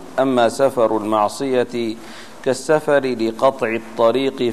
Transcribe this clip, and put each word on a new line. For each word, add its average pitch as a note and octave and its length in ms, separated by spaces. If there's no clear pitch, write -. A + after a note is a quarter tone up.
أما B2+ 300
سفر A#2 480
المعصية A#2 1000
كالسفر C#3+ 600
لقطع A#2+ 640
الطريق A#2+ 840